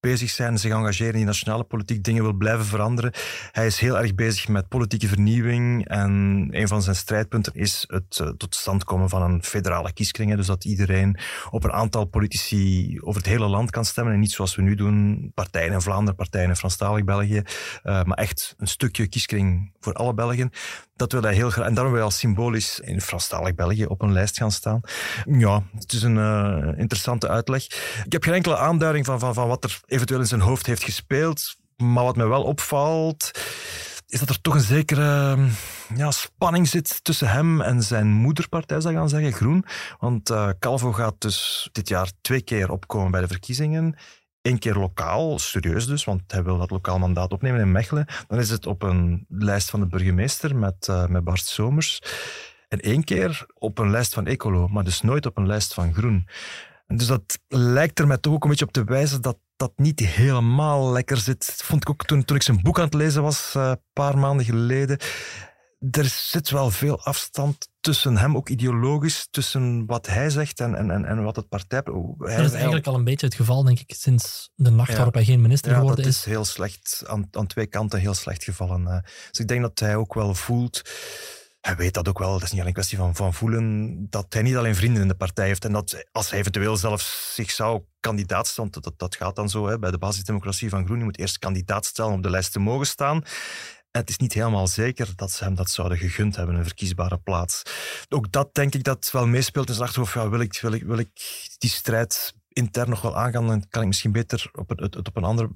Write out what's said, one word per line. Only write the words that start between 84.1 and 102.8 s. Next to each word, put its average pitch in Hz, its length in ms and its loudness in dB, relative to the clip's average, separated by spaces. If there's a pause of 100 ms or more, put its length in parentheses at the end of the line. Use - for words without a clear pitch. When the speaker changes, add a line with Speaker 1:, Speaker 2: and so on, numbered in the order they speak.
Speaker 1:
dat 101 180 -4
hij 110 140 0
niet 127 140 2
alleen 117 180 2
vrienden 107 280 2
in 95 60 4
de 95 60 2
partij 95 320 -2
heeft 98 180 -2
en 107 80 -2
dat - 400 -4
als 110 180 -4
hij 101 80 -2
eventueel 101 380 0
zelf 104 580 -4
zich 113 160 -6
zou 110 320 -2 (180)
kandidaat 101 460 -2
stellen, 107 240 -6
want 76 140 -14
dat, - 140 -12
dat 90 180 -6
gaat 92 200 -6
dan 104 120 -2
zo, 104 200 -2
hè, 113 100 -2
bij 98 120 -4
de 90 80 -2
basisdemocratie 98 720 -4
van 95 160 -2
Groen, 110 140 -2
je 117 60 -2
moet 101 140 -6
eerst 98 200 -4
kandidaat 95 460 -4
stellen 110 260 -4
om 101 60 0
op 92 60 -2
de 95 80 -2
lijst 92 220 -2
te - 60 -4
mogen 120 280 0
staan. 147 360 -2 (680)
En 117 100 -2
het - 100 -4
is - 80 -6
niet 127 140 0
helemaal 107 340 2
zeker 113 500 -2
dat 98 140 -6
ze - 140 -6
hem 98 100 0
dat 92 160 -2
zouden 87 280 -2
gegund 92 380 0
hebben, 87 180 -2
een 87 100 0
verkiesbare 90 540 -4
plaats. 90 440 -2 (460)
Ook 110 240 -2
dat 139 220 -2
denk 143 200 2
ik 131 100 -2
dat 135 280 -2
wel 123 140 2
meespeelt 123 420 0
in 120 60 -2
zijn 117 120 -2
achterhoofd. 120 280 -2
Ja, 113 140 0
wil 113 120 0
ik, 107 220 -4
wil 117 100 -2
ik, 117 100 -4
wil 113 160 -2
ik 113 120 -4 (480)
die 120 120 0
strijd - 640 -2 (140)
intern 117 420 -2